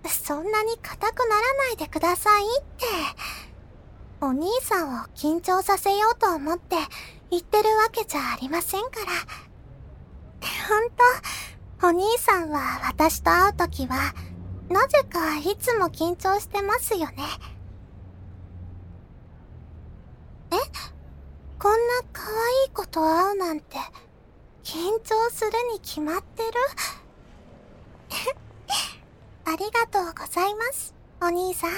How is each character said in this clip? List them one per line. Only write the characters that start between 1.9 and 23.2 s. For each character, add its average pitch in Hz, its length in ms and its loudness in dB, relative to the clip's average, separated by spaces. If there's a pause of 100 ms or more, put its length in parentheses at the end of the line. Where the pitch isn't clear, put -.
だ 349 160 4
さ 415 240 6
い 403 60 0
っ 480 180 0 (140)
て。 508 80 -4 (1400)
お 269 100 0
兄 302 180 0 (120)
さ 370 240 0
ん 262 100 -6
を 220 200 -8
緊 320 260 0
張 370 200 4
さ 392 160 2
せ 403 200 2
よ 440 140 4
う 466 40 2
と 392 180 4
思 311 220 -2
っ - 20 -8
て - 200 -4 (520)
言 349 120 0
っ - 20 -18
て 427 180 4
る 427 140 4
わ 440 160 6
け 440 140 -4
じ - 120 -4
ゃ 277 40 0 (120)
あ 233 60 -6
り 262 80 -8
ま 330 140 -2
せ 392 180 -2
ん 440 40 -2
か 494 180 -8
ら。 359 100 -6 (1600)
ほ 427 100 6
ん 466 100 2
と、 - 140 4 (840)
お 349 40 8
兄 403 260 4
さ 370 280 4
ん 302 40 -6
は 269 380 -4
私 311 340 2
と 339 100 4
会 370 180 8
う 415 40 0
と 339 140 0
き - 180 -6
は、 269 280 -2 (560)
な 415 180 6
ぜ 554 160 6
か 320 340 -2
い 330 220 0
つ 494 140 0
も 381 160 2
緊 - 260 -2
張 381 240 2
し - 80 -6
て 403 140 -2
ま 415 180 0
す - 160 -2
よ 320 140 -2
ね。 277 140 -10 (3250)
え？ 339 40 0 (1040)
こ 415 160 6
ん 466 120 4
な 494 160 0 (100)
可 - 80 -12
愛 466 460 2
い - 40 -14
子 - 140 -6
と - 160 -2
会 339 320 4